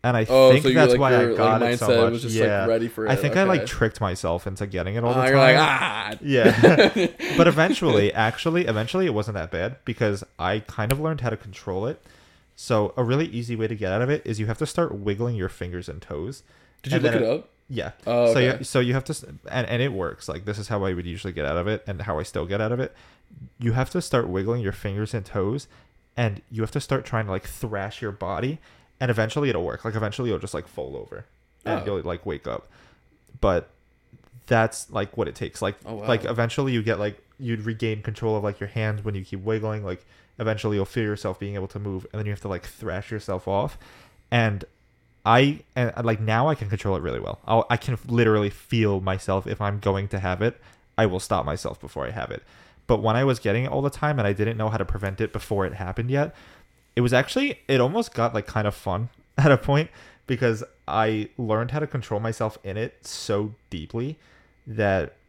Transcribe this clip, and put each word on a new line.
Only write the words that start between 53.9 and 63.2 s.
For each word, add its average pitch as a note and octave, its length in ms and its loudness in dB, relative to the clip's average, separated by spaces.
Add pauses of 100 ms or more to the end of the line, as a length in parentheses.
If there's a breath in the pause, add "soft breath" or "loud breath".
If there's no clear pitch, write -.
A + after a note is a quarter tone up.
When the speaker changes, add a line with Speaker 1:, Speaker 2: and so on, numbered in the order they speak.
Speaker 1:
and G#2+ 60 0
I G2+ 60 2
didn't G#2+ 240 0
know A2 140 -2
how A2 80 -2
to G#2 80 -2
prevent G2 340 -4
it A2 140 -2
before G2+ 320 -2
it - 80 -4
happened G2 360 -6
yet, C#3+ 240 0 (600 soft breath)
it A#2+ 60 2
was A#2+ 100 2
actually, B3 560 0
it C3 140 4
almost F#3 320 0
got, A#2 200 0
like, G#2+ 140 -4
kind G#2+ 180 -2
of G#2 80 0
fun G2+ 360 -4 (140)
<laughs> - 140 -10
at C#3+ 140 8
a B2+ 60 8
point D3 320 0 (380 soft breath)
because A#2 360 0 (240)
I G#2+ 500 0
learned A2+ 340 -2
how D3 80 -4
to D3 80 -2
control A2 340 -4
myself A2 420 -4
in G2 140 -8
it A#2 280 -8
so G#2+ 480 -4 (160)